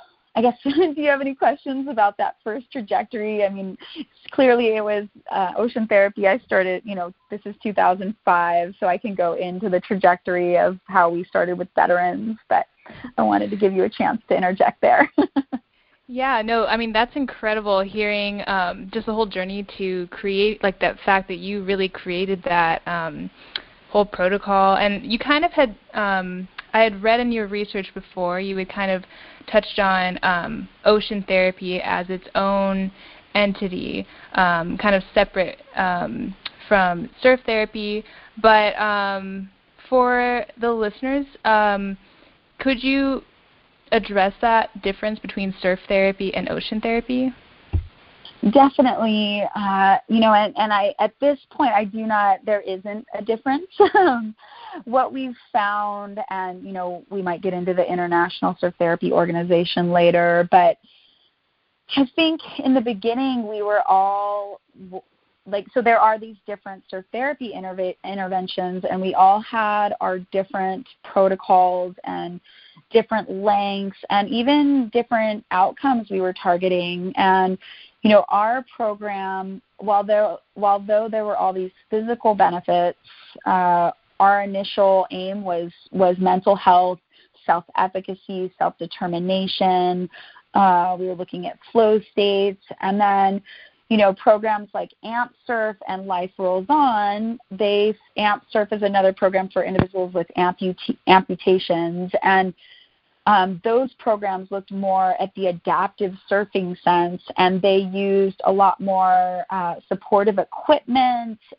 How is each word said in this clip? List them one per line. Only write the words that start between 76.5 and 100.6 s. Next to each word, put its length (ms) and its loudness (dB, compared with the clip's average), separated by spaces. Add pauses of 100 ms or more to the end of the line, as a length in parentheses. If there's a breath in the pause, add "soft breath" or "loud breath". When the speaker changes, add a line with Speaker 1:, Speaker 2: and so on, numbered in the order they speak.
Speaker 1:
And, 420 2 (460 loud breath)
you 60 4
know, 200 6
our 360 0 (100)
program, 840 -6 (160)
while 260 0
there, 320 2 (180)
while 260 2
though 300 0
there 160 -4
were 100 -4
all 180 0
these 180 -6 (180)
physical 460 0
benefits, 640 2 (460 loud breath)
uh, 460 2 (280)
our 240 4
initial 680 2
aim 320 -8
was, 280 -4 (200)
was 280 4
mental 360 2
health, 440 4 (460 soft breath)
self-efficacy, 1120 -4
self-determination. 1500 -2 (440 loud breath)
Uh, 440 4
we 100 -6
were 80 -6
looking 320 -10
at 100 -10 (140)
flow 280 4 (120)
states. 520 0 (180)
And 180 0
then, 420 2 (480 loud breath)
you 80 2
know, 160 4
programs 600 0
like 180 -8 (120)
AMP 300 -6 (120)
Surf 300 -2 (120)
and 200 -8
Life 300 -6
Rolls 320 -2
On, 680 0 (140)
they, 420 0 (220)
AMP 360 -2
Surf 200 0
is 120 -2
another 280 2
program 380 0
for 160 -2
individuals 480 -2
with 140 -2 (100)
amputa-, 600 -2 (100)